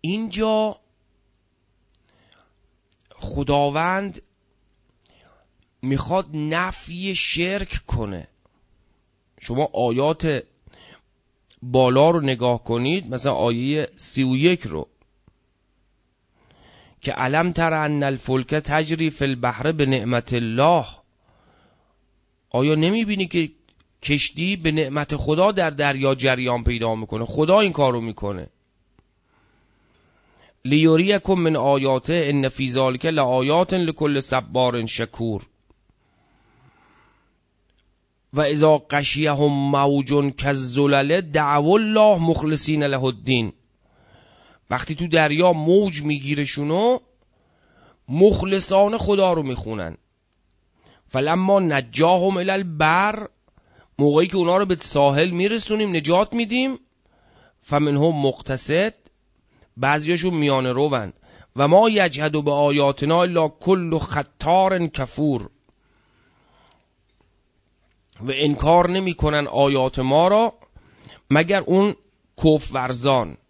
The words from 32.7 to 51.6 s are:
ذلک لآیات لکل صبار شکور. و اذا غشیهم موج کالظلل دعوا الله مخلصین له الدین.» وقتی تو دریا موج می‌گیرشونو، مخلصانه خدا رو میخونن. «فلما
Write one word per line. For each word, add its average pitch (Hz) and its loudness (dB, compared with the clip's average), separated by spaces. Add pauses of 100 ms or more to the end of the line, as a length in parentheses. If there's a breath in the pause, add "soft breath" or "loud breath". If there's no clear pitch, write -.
ذلک 127 -2
لآیات 147 0
لکل 156 -2
صبار 127 -2
شکور. 113 -6 (2750)
و 135 -2
اذا 151 4
غشیهم 143 0
موج 139 0 (300)
کالظلل 139 0
دعوا 151 0
الله 214 4
مخلصین 156 0
له 139 -2
الدین.» 120 -2 (1160 soft breath)
وقتی 127 -6
تو 170 -6
دریا 160 2
موج 170 2
می‌گیرشونو، 147 -2 (1120 soft breath)
مخلصانه 190 2
خدا 190 2
رو 160 -2
میخونن. 110 -8 (1120 soft breath)
«فلما 180 0